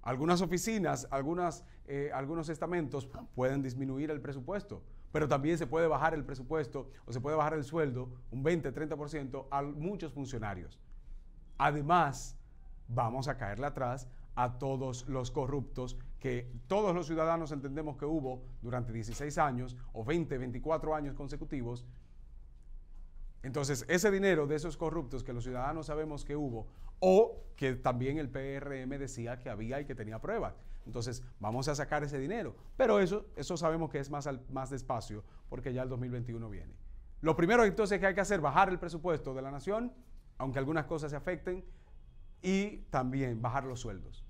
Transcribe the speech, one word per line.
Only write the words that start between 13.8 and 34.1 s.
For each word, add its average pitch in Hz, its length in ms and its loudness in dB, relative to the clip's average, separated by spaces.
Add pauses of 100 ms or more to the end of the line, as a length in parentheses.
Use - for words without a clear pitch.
a 123 240 2
todos 131 480 -2
los 127 240 0
corruptos 127 680 -2 (220)
que 123 320 -2 (160)
todos 196 260 4
los 170 140 0
ciudadanos 160 440 2
entendemos 147 460 -4
que 143 80 -4
hubo 135 380 -2 (180)
durante 120 320 -2
dieciséis 117 460 -4
años 123 360 2 (160)
o 110 140 -6
veinte, 156 320 2
veinticuatro 139 560 0
años 143 220 -2
consecutivos. 139 680 -4 (1600)
Entonces, 135 460 -2
ese 185 240 6
dinero 190 340 6
de 147 100 2
esos 156 220 -2
corruptos 147 460 -2
que 127 100 -4
los 120 100 -4
ciudadanos 139 440 -2
sabemos 151 380 -4
que 143 100 -4
hubo 120 320 -2 (320)
o 190 440 8 (140)
que 131 180 4
también 127 420 2
el 147 120 -2
P 139 260 -4
R 139 260 -6
M 131 160 -4
decía 120 400 -6
que 127 120 -10
había 113 320 -2
y 143 40 -6
que 135 80 -8
tenía 110 260 -6
pruebas. 156 360 -2 (300)
Entonces, 120 360 -4 (180)
vamos 117 280 0
a 147 80 2
sacar 147 280 0
ese 143 140 -4
dinero. 147 380 -2 (200)
Pero 220 240 8
eso, 196 360 4
eso 151 220 -2
sabemos 160 340 2
que 151 80 0
es 139 100 -4
más 143 180 -2